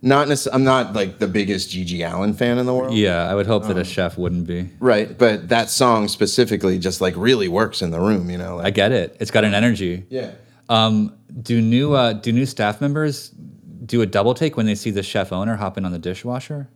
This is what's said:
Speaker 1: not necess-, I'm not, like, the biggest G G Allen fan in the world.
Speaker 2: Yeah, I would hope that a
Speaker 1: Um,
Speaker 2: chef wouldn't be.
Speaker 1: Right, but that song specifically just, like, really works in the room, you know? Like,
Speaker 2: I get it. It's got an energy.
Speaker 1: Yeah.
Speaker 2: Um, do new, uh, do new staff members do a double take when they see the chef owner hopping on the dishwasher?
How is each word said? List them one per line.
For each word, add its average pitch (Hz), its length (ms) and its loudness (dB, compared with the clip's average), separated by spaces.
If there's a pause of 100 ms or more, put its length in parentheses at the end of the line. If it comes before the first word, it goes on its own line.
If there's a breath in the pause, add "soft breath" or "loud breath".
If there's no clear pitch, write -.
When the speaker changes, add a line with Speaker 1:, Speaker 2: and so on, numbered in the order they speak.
Speaker 1:
not 139 260 4
necess-, 143 240 0
I'm 131 120 2
not, 131 300 2
like, 95 240 -2
the 107 100 0
biggest 98 420 -2
G 90 140 -6
G 85 200 -4
Allen 90 300 -2
fan 120 240 0
in 123 80 0
the 127 80 0
world. 127 200 -2
Speaker 2:
Yeah, 87 340 2
I 92 60 -2
would 101 120 0
hope 104 200 0
that 98 100 -2
a 92 40 -2
Speaker 1:
Um, 90 40 -2
Speaker 2:
chef 90 320 -4
wouldn't 87 300 -2
be. 87 220 -6 (100)
Speaker 1:
Right, 110 400 2
but 107 300 2
that 117 220 2
song 117 360 4
specifically 98 720 0
just, 90 220 -4
like, 92 160 0
really 104 320 2
works 101 340 0
in 87 80 -2
the 82 100 -4
room, 95 300 0
you 90 80 -6
know? 87 200 -8
Like, 87 80 -4
Speaker 2:
I 101 40 0
get 104 220 2
it. 98 260 -2
It's 104 140 -8
got 110 120 4
an 104 100 2
energy. 101 560 0
Speaker 1:
Yeah. 131 200 -8 (380 soft breath)
Speaker 2:
Um, 110 460 2 (280)
do 117 180 0
new, 123 340 2
uh, 120 180 4
do 107 200 -4
new 127 140 2
staff 104 340 -2
members 143 500 -2 (540)
do 120 160 0
a 110 60 4
double 101 260 2
take 147 240 0
when 117 80 0
they 107 120 2
see 113 160 -6
the 98 100 -2
chef 95 300 -4
owner 101 240 -2
hopping 98 280 -4
on 90 60 -4
the 87 80 -6
dishwasher? 123 760 -8